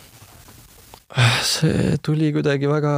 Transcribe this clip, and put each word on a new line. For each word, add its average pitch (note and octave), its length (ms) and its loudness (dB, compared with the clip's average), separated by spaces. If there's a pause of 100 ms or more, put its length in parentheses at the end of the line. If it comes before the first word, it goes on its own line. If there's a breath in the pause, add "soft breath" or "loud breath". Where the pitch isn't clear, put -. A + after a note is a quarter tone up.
(1400 loud breath)
See - 560 0
tuli D#3 320 0
kuidagi C#3+ 380 0
väga D3 280 0